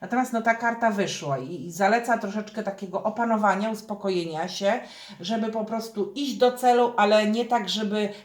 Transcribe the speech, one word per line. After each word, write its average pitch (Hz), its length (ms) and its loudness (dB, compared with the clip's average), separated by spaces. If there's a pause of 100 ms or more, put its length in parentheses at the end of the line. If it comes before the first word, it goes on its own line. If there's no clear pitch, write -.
Natomiast, 247 320 -2
no, 233 80 0
ta 226 140 2
karta 233 360 0
wyszła 156 460 -2
i, 156 280 -8
i 175 60 -10
zaleca 220 460 2
troszeczkę 208 460 -6
takiego 196 400 -6
opanowania, 214 640 2
uspokojenia 180 800 -4
się, 196 340 0 (380)
żeby 214 300 -2
po 214 160 -4
prostu 220 500 -4
iść 262 220 -4
do 247 200 4
celu, 240 400 4
ale 208 300 6
nie 226 180 0
tak, 226 240 0
żeby 208 440 -2 (120)